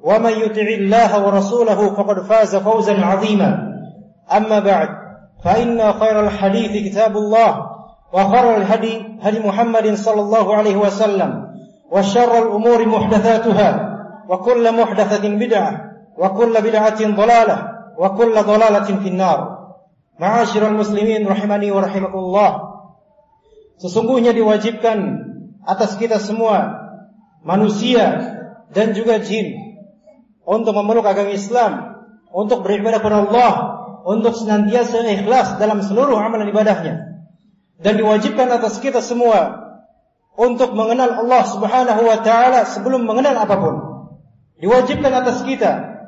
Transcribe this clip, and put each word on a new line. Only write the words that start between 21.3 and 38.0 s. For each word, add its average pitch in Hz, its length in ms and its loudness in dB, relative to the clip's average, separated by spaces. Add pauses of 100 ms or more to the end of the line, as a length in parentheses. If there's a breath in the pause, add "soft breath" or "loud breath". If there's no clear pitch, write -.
wa 196 140 0
rahimakumullah. 190 680 0 (1300)
Sesungguhnya 233 560 0
diwajibkan 220 640 0 (640)
atas 196 400 -2
kita 226 160 0
semua, 220 560 -2 (720)
manusia 214 880 0 (400)
dan 202 240 0
juga 220 240 0
jin, 180 460 -8 (800)
untuk 220 240 0
memeluk 208 320 0
agama 202 320 0
Islam, 202 640 -2 (320)
untuk 202 320 -2
beribadah 202 400 0
kepada 208 240 2
Allah, 233 240 4 (560)
untuk 226 240 0
senantiasa 220 720 0
ikhlas 208 560 0
dalam 208 240 0
seluruh 233 320 0
amalan 214 320 -4
ibadahnya. 202 800 -2 (480)
Dan 208 240 0
diwajibkan 214 480 2